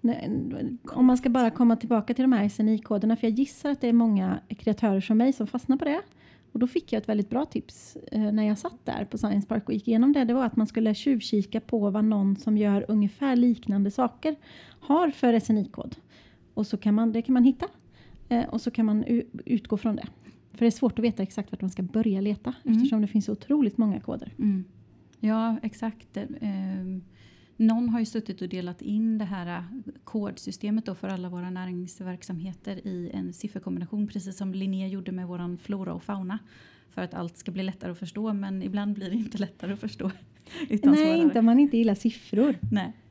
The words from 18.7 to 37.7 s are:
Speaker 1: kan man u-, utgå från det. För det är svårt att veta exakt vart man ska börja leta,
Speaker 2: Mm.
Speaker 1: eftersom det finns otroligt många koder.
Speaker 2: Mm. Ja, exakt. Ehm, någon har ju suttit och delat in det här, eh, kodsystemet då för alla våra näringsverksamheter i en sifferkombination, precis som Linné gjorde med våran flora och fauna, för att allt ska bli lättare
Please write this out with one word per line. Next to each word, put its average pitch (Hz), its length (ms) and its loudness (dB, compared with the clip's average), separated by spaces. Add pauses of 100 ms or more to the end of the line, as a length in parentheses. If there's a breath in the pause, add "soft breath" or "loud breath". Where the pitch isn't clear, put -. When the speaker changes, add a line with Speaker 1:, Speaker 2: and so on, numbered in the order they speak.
Speaker 1:
kan 226 160 2
man 214 200 2
u-, 233 200 0 (200)
utgå 220 300 0
från 214 200 0
det. - 100 -8 (440 loud breath)
För - 80 -20
det 233 80 4
är 233 40 6
svårt 226 280 0
att 220 60 0
veta 233 180 0
exakt 196 300 -6
vart - 80 -10
man 190 100 -4
ska 185 120 -8
börja 196 380 0
leta, 208 340 -4 (100)
Speaker 2:
Mm. 233 120 4
Speaker 1:
eftersom 240 240 2
det 208 60 2
finns 202 220 0
otroligt 226 500 0
många 208 220 2
koder. - 380 -10
Speaker 2:
Mm. 196 260 0 (560)
Ja, 220 420 0
exakt. - 540 -8 (240)
Ehm, 190 640 -6 (540 soft breath)
någon 226 320 4
har 233 120 0
ju 226 60 0
suttit 214 360 -6
och 185 60 -6
delat 180 340 -8
in 220 360 -2
det 208 60 -2
här, 175 340 -6
eh, 180 60 -10 (400)
kodsystemet 208 840 -6
då 190 80 -8
för 190 140 -10
alla 180 200 -6
våra 180 220 -8
näringsverksamheter 180 1400 -10
i 180 280 -8
en 185 180 -6
sifferkombination, 180 760 -6
precis 190 280 -10
som 190 180 -6
Linné 190 340 -4
gjorde 185 240 -8
med 180 160 -6
våran 175 300 -6
flora 190 360 -8
och 175 80 -10
fauna, 196 360 -6 (520 soft breath)
för - 120 -8
att 180 120 -8
allt 170 220 -8
ska - 160 -10
bli 190 100 -6
lättare 190 280 -8